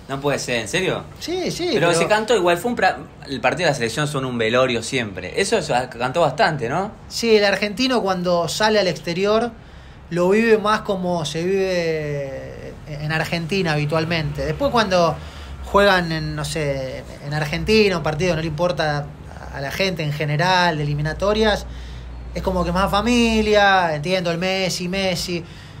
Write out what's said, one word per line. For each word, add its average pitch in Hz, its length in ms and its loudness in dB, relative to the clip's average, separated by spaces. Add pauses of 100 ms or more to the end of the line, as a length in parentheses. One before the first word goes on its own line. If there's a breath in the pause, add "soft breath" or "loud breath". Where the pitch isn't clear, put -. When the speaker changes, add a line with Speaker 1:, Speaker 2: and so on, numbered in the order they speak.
Speaker 1:
No 139 100 -6
puede 139 200 0
ser, 123 180 -2
¿en 110 100 -4
serio? 143 360 -2 (160)
Speaker 2:
Sí, 339 320 -4
sí, 349 220 -4
Speaker 1:
Pero 175 140 2
Speaker 2:
pero 170 120 4
Speaker 1:
se 165 80 2
cantó 220 280 2
igual, 175 220 4
fue 240 140 -2
un 233 60 -4
pra-, 185 200 2 (300)
el 135 120 -6
partido 139 280 0
de 147 40 6
la - 40 -2
selección 117 320 -2
son 143 180 -4
un 123 120 -4
velorio 117 460 2
siempre. 98 560 -4
Eso 196 220 0
se 143 120 -2 (240)
cantó 127 240 0
bastante, 151 460 2
¿no? 185 240 -2 (160)
Speaker 2:
Sí, 226 280 2
el 208 100 6
argentino 208 560 0
cuando 180 480 0
sale 214 300 2
al 190 80 2
exterior 202 640 0 (600 loud breath)
lo 175 180 2
vive 220 300 6
más 208 220 0
como 180 440 -2
se 160 180 -4
vive 147 1300 -4 (140)
en 151 240 -6
Argentina 165 600 0
habitualmente. 151 720 -2
Después 156 260 -2
cuando 185 440 4 (500 loud breath)
juegan 190 460 4
en, 156 240 -4
no 151 100 -4
sé, 135 580 -4 (220)
en 147 80 -6
Argentina, 175 640 4
un 156 60 -4
partido 156 320 2
no 156 60 -2
le 165 60 -2
importa 156 600 0 (440)
a 139 80 -10
la 139 120 -6
gente 180 320 -2
en 147 80 -2
general, 160 640 2
de 151 60 -2
eliminatorias, 185 800 0 (720 loud breath)
es 175 80 -4
como 180 200 0
que 170 80 -2
más 180 200 2
familia, 208 1040 4
entiendo, 175 340 0
el 170 80 0
Messi, 185 500 -2
Messi. 180 560 -2 (380 loud breath)